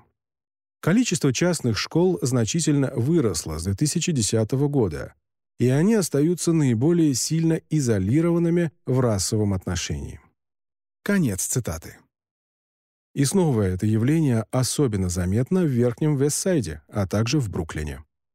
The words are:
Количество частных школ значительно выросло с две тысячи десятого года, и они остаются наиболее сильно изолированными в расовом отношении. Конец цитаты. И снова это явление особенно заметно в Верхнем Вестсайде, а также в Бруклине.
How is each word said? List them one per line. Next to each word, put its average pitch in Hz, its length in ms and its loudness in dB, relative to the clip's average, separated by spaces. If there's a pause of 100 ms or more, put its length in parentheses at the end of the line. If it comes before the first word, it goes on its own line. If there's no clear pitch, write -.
(800)
Количество 170 540 2
частных 143 460 0
школ 175 420 0
значительно 139 720 0
выросло 113 640 0
с 80 60 -8
две 98 100 -2
тысячи 151 380 -2
десятого 127 560 0
года, 107 480 -2 (420)
и 123 120 2
они 170 260 2
остаются 170 580 0
наиболее 147 600 2
сильно 160 440 0 (120)
изолированными 160 1000 2 (140)
в 127 140 0
расовом 107 560 0
отношении. 73 640 -6 (840)
Конец 160 460 0
цитаты. - 500 -6 (1160)
И 143 120 2
снова 143 380 2
это 92 220 0
явление 120 680 2
особенно 113 580 0
заметно 101 540 0
в 165 40 2
Верхнем 127 480 0
Вестсайде, 139 720 -2
а 101 200 -2
также 113 320 0
в 113 100 -4
Бруклине. 76 540 -8 (320)